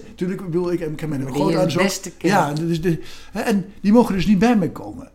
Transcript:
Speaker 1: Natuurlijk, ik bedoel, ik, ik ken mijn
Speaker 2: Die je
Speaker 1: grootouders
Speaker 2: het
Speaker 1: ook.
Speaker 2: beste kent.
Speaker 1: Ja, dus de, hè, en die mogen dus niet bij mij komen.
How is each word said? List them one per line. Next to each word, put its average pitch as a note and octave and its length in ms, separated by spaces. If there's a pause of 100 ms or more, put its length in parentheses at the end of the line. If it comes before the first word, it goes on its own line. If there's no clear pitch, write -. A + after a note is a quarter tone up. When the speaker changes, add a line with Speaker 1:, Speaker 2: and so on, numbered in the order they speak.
Speaker 1:
Natuurlijk, F#3 320
ik F#3+ 60
bedoel, F3 260
ik, E3+ 80
ik D#3 160
ken D#3 120
mijn C#3+ 120
Speaker 2:
Die C3 100
je B2+ 60
Speaker 1:
grootouders D#3+ 380
Speaker 2:
het F3 80
Speaker 1:
ook. G3+ 60
Speaker 2:
beste F#3+ 220
kent. E3+ 220
Speaker 1:
Ja, D#3+ 200
dus E3 280
de, E3 220 (300)
hè, G3+ 80
en G#3 240 (160)
die G3+ 120
mogen A3+ 220
dus F3 120
niet G3+ 120
bij A#3 180
mij E3+ 140
komen. - 440